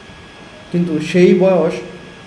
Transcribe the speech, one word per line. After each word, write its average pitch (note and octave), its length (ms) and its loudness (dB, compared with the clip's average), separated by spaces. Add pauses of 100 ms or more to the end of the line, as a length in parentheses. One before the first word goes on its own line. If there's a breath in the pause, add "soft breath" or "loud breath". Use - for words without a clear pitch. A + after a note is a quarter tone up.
(720)
কিন্তু E3 280 -4
সেই F3+ 400 2
বয়স F3 340 0 (540)